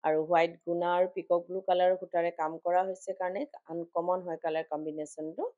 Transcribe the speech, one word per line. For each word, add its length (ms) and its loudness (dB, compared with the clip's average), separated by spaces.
আৰু 160 4
হোৱাইট 320 4
গুণা 300 0
আৰু 160 4
পিকক 360 0
ব্লু 180 -6
কালাৰ 320 4
সূতাৰে 400 -2
কাম 220 -2
কৰা 260 2
হৈছে 300 -6
কাৰণে 280 -4
আনকমন 520 -2
হয় 180 -6
কালাৰ 280 -2
কম্বিনেশ্যনটো। 760 -6